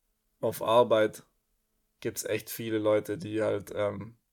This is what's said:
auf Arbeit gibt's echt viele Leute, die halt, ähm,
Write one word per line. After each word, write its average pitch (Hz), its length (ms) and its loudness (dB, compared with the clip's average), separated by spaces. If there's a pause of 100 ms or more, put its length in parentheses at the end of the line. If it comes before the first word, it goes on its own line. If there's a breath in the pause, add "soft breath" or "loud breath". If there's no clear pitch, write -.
(420)
auf 113 220 -2
Arbeit 110 580 4 (800)
gibt's - 220 -6
echt 104 260 -4
viele 113 260 -4
Leute, 107 400 0
die 107 240 -6
halt, 104 320 -4
ähm, 101 420 -6 (180)